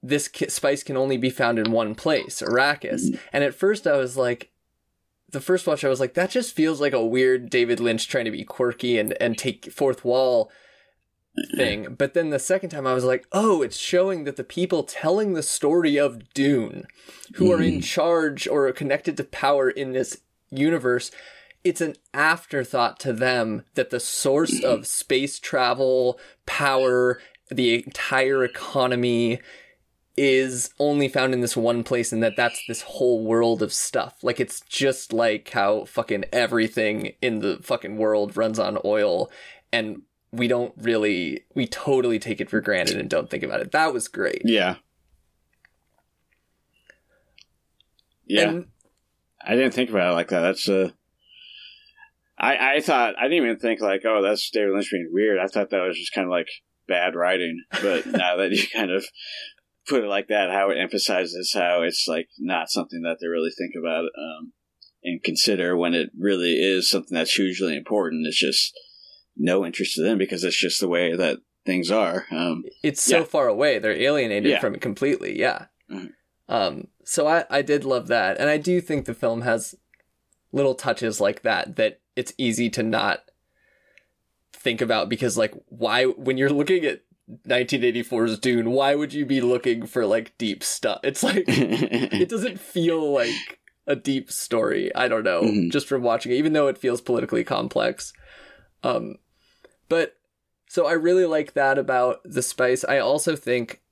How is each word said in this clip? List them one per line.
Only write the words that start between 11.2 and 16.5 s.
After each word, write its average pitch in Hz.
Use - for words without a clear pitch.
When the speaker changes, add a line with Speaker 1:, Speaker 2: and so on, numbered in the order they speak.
Speaker 1:
thing." 107
But 139
then 165
the 143
second 185
time 143
I 131
was 127
like, 127
"Oh, 202
it's 113
showing 180
that 139
the 135
people 175
telling 196
the 156
story 151
of 123
Dune, 139